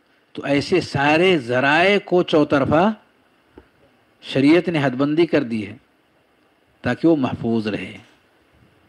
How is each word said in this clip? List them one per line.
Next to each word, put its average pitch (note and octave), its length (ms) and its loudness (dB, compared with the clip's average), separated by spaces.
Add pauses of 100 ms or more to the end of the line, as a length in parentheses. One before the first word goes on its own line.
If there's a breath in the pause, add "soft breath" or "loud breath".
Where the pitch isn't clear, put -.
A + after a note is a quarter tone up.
(340)
तो - 120 -10
ऐसे C#3+ 340 0
सारे D#3+ 580 2
ज़राए C#3+ 600 0
को F3+ 240 0
चौतरफा D3+ 720 2 (1300)
शरीयत D3 440 2
ने E3 100 -2
हदबंदी C#3+ 480 0
कर D3 180 0
दी A2+ 180 -6
है G2+ 160 -14 (1080)
ताकि B2 240 0
वो E3 80 4
महफूज A#2 520 -4
रहे, F#2+ 260 -8 (960)